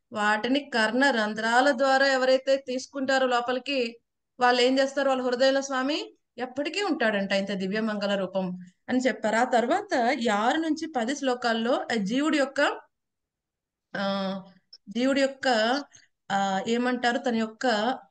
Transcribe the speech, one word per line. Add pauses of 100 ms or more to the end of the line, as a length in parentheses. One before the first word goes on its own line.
(120)
వాటిని
కర్ణ
రంధ్రాల
ద్వారా
ఎవరైతే
తీసుకుంటారో
లోపలికి, (420)
వాళ్ళు
ఏం
చేస్తారు?
వాళ్ళ
హృదయంలో
స్వామి (260)
ఎప్పటికీ
ఉంటాడంట
ఇంత
దివ్య
మంగళ
రూపం (300)
అని
చెప్పారు.
ఆ
తర్వాత
ఈ
ఆరు
నుంచి
పది
శ్లోకాల్లో
ఆ (140)
జీవుడి
యొక్క, (1160)
ఆ, (460)
జీవుడి
యొక్క, (500)
ఆ,
ఏమంటారు?
తన
యొక్క (120)